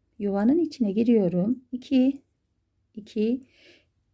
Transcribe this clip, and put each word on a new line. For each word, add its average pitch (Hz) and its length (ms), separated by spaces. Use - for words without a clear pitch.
Yuvanın 202 400
içine 285 340
giriyorum. 214 800
İki, 262 500
iki, 220 520